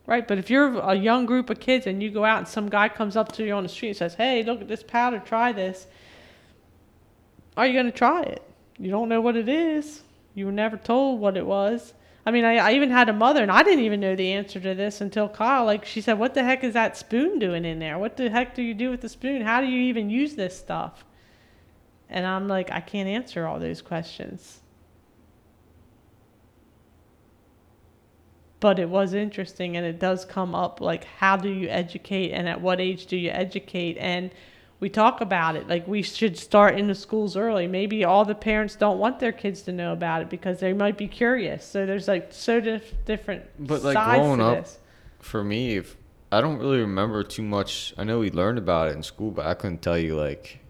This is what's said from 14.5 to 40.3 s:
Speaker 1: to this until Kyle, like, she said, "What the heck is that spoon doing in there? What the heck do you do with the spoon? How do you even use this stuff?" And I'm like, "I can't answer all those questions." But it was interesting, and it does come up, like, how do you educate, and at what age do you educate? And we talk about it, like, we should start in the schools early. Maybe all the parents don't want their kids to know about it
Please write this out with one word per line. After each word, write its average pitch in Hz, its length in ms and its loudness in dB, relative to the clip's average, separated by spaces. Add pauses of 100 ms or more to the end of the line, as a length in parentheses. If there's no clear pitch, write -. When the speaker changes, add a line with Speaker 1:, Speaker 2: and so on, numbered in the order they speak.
Speaker 1:
to 190 140 -4
this 202 260 -4
until 202 280 -2
Kyle, 233 360 2
like, 208 200 2
she - 160 -8
said, 214 200 2
"What 240 140 0
the 269 100 2
heck 262 180 2
is 240 120 -2
that 226 220 2
spoon 311 440 0
doing 175 240 0
in 160 160 -4
there? 156 180 -4
What 220 180 -4
the 254 140 -2
heck 247 240 0
do 254 80 -4
you 233 120 -2
do 247 160 -2
with 247 100 -6
the 233 80 -10
spoon? 262 340 -4
How 226 180 2
do 269 60 2
you 254 220 0
even 226 220 0
use 285 260 0
this 185 200 -4
stuff?" - 480 -8 (1040)
And 180 180 -4
I'm 190 200 -2
like, 190 240 -2
"I - 100 -4
can't 190 280 -6
answer 208 360 -6
all 160 140 -4
those 165 240 -8
questions." - 760 -12 (4000)
But 196 200 4
it 175 100 0
was 190 240 0
interesting, 190 640 -6
and 175 80 -4
it 170 160 -6
does 185 240 0
come 180 300 -4
up, 175 260 -4
like, 170 240 -4
how 196 320 2
do 190 140 -4
you 190 180 -4
educate, 175 640 -4
and 175 160 -4
at 165 120 -4
what 180 200 0
age 185 260 -4
do 180 100 -4
you 175 140 -2
educate? 180 680 -4
And 180 320 -4 (500)
we 202 80 -2
talk 226 320 4
about 175 360 0
it, - 120 -8
like, 175 180 -2
we 208 160 -2
should 185 360 -2
start 202 400 6
in 202 80 0
the 196 80 0
schools 208 420 -4
early. 202 300 0
Maybe 196 380 -2
all 190 200 6
the 208 100 0
parents 214 400 0
don't 208 240 2
want 233 200 0
their 233 120 0
kids 202 320 -6
to 180 100 -8
know 175 200 -4
about 165 300 -2
it 170 80 -10